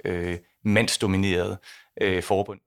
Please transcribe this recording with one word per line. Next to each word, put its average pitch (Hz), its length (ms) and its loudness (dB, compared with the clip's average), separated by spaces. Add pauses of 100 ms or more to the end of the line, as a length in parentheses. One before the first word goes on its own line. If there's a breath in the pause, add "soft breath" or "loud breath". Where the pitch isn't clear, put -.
øh, 87 320 -4 (260)
mandsdomineret, 98 920 2 (440 soft breath)
øh, 95 220 2
forbund. 101 440 -2